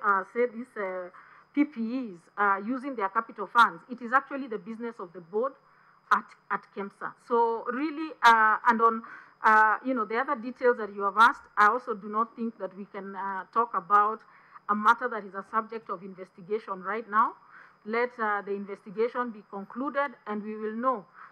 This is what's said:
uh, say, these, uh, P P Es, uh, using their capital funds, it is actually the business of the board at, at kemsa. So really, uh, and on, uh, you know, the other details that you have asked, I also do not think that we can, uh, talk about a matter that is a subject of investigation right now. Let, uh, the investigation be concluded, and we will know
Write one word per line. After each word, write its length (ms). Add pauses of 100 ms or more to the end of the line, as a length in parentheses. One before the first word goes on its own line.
uh, 260
say, 140 (100)
these, 120 (100)
uh, 320 (460)
P 100
P 480
Es, 60 (180)
uh, 260
using 320
their 140
capital 380
funds, 420
it 140
is 100
actually 320
the 140
business 400
of 140
the 80
board 320 (580)
at, 140 (260)
at 100 (160)
kemsa. 340 (160)
So 460
really, 380 (100)
uh, 360 (100)
and 160
on, 180 (420)
uh, 400
you 120
know, 100
the 120
other 180
details 420
that 160
you 80
have 160
asked, 240 (160)
I 120
also 260
do 120
not 280
think 240
that 180
we 80
can, 300
uh, 360
talk 220
about 460 (500)
a 60
matter 340
that 160
is 80
a 160
subject 400
of 140
investigation 800
right 260
now. 240 (540)
Let, 320
uh, 240
the 80
investigation 800
be 180
concluded, 600 (160)
and 160
we 120
will 200
know 300 (260)